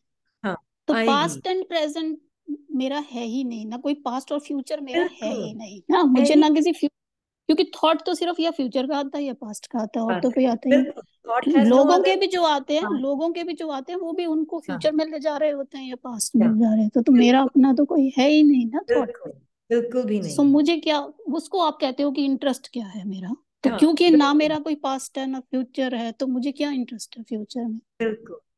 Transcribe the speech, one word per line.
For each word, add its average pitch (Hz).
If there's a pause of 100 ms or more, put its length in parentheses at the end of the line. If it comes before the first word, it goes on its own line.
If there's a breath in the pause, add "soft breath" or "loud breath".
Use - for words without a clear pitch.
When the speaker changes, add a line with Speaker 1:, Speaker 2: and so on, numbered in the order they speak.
(440)
Speaker 1:
हाँ, 185 (300)
Speaker 2:
तो 311
Speaker 1:
आएगी। 226
Speaker 2:
past 285
and 370
present 311 (560)
मेरा 262
है 254
ही 247
नहीं 226
ना, 226
कोई 285
past 269
और 294
future 294
मेरा 294
है 349
Speaker 1:
बिल्कुल। 214
Speaker 2:
ही 220
नहीं 214
ना, 359
मुझे 254
Speaker 1:
है -
ही 302
Speaker 2:
ना 302
किसी 311
फ्यू-, - (540)
क्योंकि 320
thought 311
तो 359
सिर्फ 339
या 330
future 262
का 285
आता 285
है 285
या 262
past 208
का 247
आता 220
है, 226
और 226
तो 185
Speaker 1:
आता 180
Speaker 2:
कोई 254
Speaker 1:
है। 247
Speaker 2:
आता 233
ही -
नहीं। 269
Speaker 1:
बिल्कुल। -
Thought 254
has 220
no 226
Speaker 2:
लोगों 277
Speaker 1:
other 359
Speaker 2:
के 381
भी 381
जो 359
आते 294
हैं, 320
Speaker 1:
हाँ। 311
Speaker 2:
लोगों 285
के 339
भी 339
जो 311
आते 277
हैं, 359
वो 330
भी 349
उनको 320
Speaker 1:
हाँ। 311
Speaker 2:
फ्यूचर 294
में 311
ले 311
जा 294
रहे 302
होते 277
हैं 262
या 247
past 240
में 226
Speaker 1:
हाँ। 226
Speaker 2:
ले 214
जा 220
रहे 220
हैं, 214
तो, 240
तो 277
मेरा 247
Speaker 1:
बिल्कुल। 262
Speaker 2:
अपना 269
तो 294
कोई 277
है 269
ही 302
नहीं 262
ना 233
थॉट। 466
Speaker 1:
बिल्कुल, - (380)
बिल्कुल 240
भी 208
Speaker 2:
So 175
Speaker 1:
नहीं। 285
Speaker 2:
मुझे 302
क्या, 302 (280)
उसको 330
आप 311
कहते 269
हो 285
कि 285
इंटरेस्ट 269
क्या 233
है 185
मेरा, 190 (260)
तो 269
Speaker 1:
हाँ, 220
Speaker 2:
क्योंकि 339
ना 311
Speaker 1:
बिल्कुल। 294
Speaker 2:
मेरा 311
कोई 302
पास्ट 269
है 269
ना 262
फ्यूचर 254
है, 226
तो 269
मुझे 262
क्या 294
इंटरेस्ट 240
है 226
फ्यूचर 220
में? 226
Speaker 1:
बिल्कुल, 214 (200)